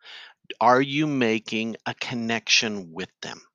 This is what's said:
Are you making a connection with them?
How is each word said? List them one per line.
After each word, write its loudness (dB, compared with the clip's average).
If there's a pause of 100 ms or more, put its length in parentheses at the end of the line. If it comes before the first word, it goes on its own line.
(600)
Are 6
you 0
making 0
a -2
connection -2
with -8 (100)
them? -12 (140)